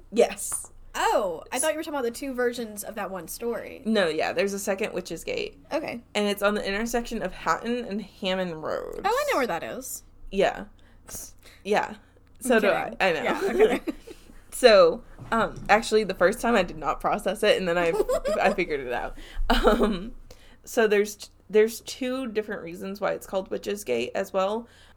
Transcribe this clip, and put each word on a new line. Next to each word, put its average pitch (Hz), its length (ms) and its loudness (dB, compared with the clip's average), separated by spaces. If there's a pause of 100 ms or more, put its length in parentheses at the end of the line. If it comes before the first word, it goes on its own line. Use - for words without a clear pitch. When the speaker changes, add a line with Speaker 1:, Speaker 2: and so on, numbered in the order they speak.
(120)
Speaker 1:
Yes. - 600 0 (220)
Speaker 2:
Oh, 262 480 0 (100)
I 226 40 -4
Speaker 1:
S- 262 60 -2
Speaker 2:
thought 311 100 2
you 302 60 -4
were 320 60 -6
talking 311 160 -6
about 254 40 -2
the 233 80 -2
two 269 220 -8
versions 240 500 -4
of 202 120 -12
that 196 140 -6
one 180 180 -8
story. 214 580 -8
Speaker 1:
No, 208 220 4
yeah, 151 260 0
there's 196 200 0
a 202 60 -6
second 202 340 -2
Witch's 175 300 -8
Gate. - 340 -6 (160)
Speaker 2:
Okay. 285 280 -6 (120)
Speaker 1:
And 208 140 0
it's 202 160 -2
on 208 100 2
the 208 140 -4
intersection 233 560 -4
of 185 100 -6
Hatton 233 520 -2
and 202 160 -6
Hammond 185 600 -4
Roads. 90 420 -6
Speaker 2:
Oh, - 60 0
I 554 220 0
know 427 60 2
where 254 100 2
that 165 160 -4
is. 156 400 -10 (280)
Speaker 1:
Yeah. 190 340 2 (420)
S-, - 260 -14 (300)
yeah. 202 320 0 (440)
So 247 160 2
Speaker 2:
I'm 226 60 6
Speaker 1:
do 208 60 4
Speaker 2:
kidding. - 320 0
Speaker 1:
I. 190 100 4
I 170 40 2
know. 156 100 -2
Speaker 2:
Yeah, 220 180 -2 (340)
okay. 277 100 -4
Speaker 1:
<laughs> 311 60 -4 (640)
So, 202 480 8 (300)
um, 220 240 0 (140)
actually, 220 340 4
the 185 100 -4
first 185 280 4
time 233 140 2
I 190 80 4
did 160 140 -6
not 151 220 -2
process 190 420 -2
it, 214 160 6
and 190 100 -2
then 170 100 2
I, 170 160 2 (220)
Speaker 2:
<laughs> 622 260 -2
Speaker 1:
I 202 120 4
figured 165 280 -2
it 123 100 -8
out. 117 260 -6 (320)
Um, 208 600 2 (540)
so 226 220 2
there's 208 280 0
t-, - 140 -18 (200)
there's 220 300 4
two 254 480 -6
different 214 340 -6
reasons 190 380 -10
why 170 140 0
it's 165 120 -8
called 190 240 -4
Witch's 202 360 -6
Gate 233 280 -2
as 196 200 -4
well. 208 340 0 (300)